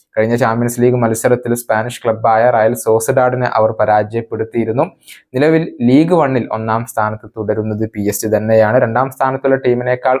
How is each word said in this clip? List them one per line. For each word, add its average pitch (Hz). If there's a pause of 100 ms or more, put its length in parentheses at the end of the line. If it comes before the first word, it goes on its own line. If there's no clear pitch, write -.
(140)
കഴിഞ്ഞ 110
ചാമ്പ്യൻസ് 120
ലീഗ് 123
മത്സരത്തിൽ 123
സ്പാനിഷ് 117
ക്ലബ്ബായ 113
റയൽ 117
സോസഡാഡിനെ 127
അവർ 110
പരാജയപ്പെടുത്തിയിരുന്നു. 110 (440)
നിലവിൽ 160 (160)
ലീഗ് 143
വണ്ണിൽ 131
ഒന്നാം 113
സ്ഥാനത്ത് 107
തുടരുന്നത് 107
പി 104
എസ് 101
ജി 110
തന്നെയാണ്. 110
രണ്ടാം 123
സ്ഥാനത്തുള്ള 135
ടീമിനേക്കാൾ 127